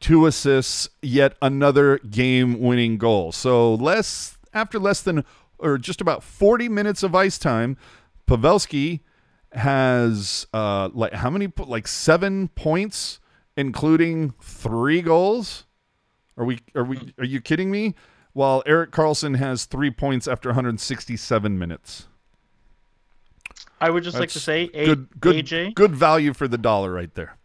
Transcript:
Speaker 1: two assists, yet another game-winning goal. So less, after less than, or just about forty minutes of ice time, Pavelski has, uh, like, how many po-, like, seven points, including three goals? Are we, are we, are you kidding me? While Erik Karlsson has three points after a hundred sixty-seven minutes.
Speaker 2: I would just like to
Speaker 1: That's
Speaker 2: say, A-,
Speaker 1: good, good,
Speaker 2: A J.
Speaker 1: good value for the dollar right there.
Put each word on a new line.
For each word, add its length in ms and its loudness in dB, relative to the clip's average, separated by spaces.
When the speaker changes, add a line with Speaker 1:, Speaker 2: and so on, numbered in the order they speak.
Speaker 1:
two 240 6
assists, 640 0
yet 400 2
another 560 4
game-winning 960 0
goal. 360 2
So 420 2
less, 640 -2
after 240 -4
less 240 0
than, 220 -2
or 180 0
just 240 -8
about 240 -2
forty 460 2
minutes 320 -2
of 120 0
ice 240 2
time, 380 -2
Pavelski 760 2
has, 1040 0
uh, 400 -2
like, 180 -2
how 160 -6
many 200 -4
po-, 160 -10
like, 220 -6
seven 600 0
points, 720 -6
including 840 0
three 640 -2
goals? 640 0
Are 80 -6
we, 140 -4
are 100 -2
we, 340 -10
are 60 -6
you 160 -4
kidding 300 -2
me? 240 -2
While 320 2
Erik 280 2
Karlsson 440 0
has 300 -4
three 240 -2
points 360 -4
after 240 -4
a 40 0
hundred 260 -2
sixty-seven 800 -4
minutes. 480 -10
Speaker 2:
I 100 2
would 140 -2
just 140 -8
like 120 -2
to 40 -12
Speaker 1:
That's 100 -10
Speaker 2:
say, 300 -2
A-, 120 -2
Speaker 1:
good, 220 0
good, 160 4
Speaker 2:
A 60 -2
J. 300 -6
Speaker 1:
good 240 4
value 380 4
for 120 -4
the 120 -2
dollar 340 0
right 220 -8
there. 300 -12